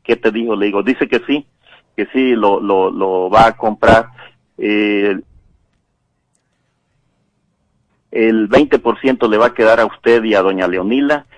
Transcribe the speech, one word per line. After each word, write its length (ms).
"¿Qué 140
te 140
dijo?". 260
Le 80
digo, 180
"Dice 240
que 180
sí, 200
que 160
sí, 240
lo, 240
lo, 320
lo 380
va 180
a 80
comprar. 520
Eh, 600
el 360
veinte 320
por 200
ciento 300
le 80
va 100
a 60
quedar 260
a 60
usted 400
y 80
a 80
doña 260
Leonila, 600